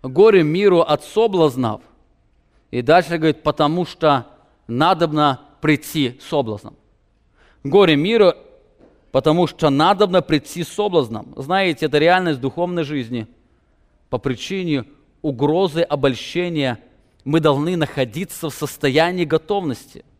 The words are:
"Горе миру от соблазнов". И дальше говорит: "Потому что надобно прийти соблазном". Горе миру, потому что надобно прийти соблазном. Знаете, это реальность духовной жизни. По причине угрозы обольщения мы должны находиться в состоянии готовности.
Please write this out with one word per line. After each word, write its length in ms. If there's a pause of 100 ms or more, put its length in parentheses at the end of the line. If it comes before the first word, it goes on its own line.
"Горе 400
миру 380
от 240
соблазнов". 760 (880)
И 120
дальше 360
говорит: 240
"Потому 440
что 400 (420)
надобно 720 (200)
прийти 680
соблазном". 480 (880)
Горе 320
миру, 380 (760)
потому 360
что 240
надобно 520
прийти 400
соблазном. 760
Знаете, 500
это 120
реальность 420
духовной 440
жизни. 420 (840)
По 80
причине 680 (380)
угрозы 580
обольщения 1000 (460)
мы 160
должны 360
находиться 720
в 40
состоянии 680
готовности. 800 (140)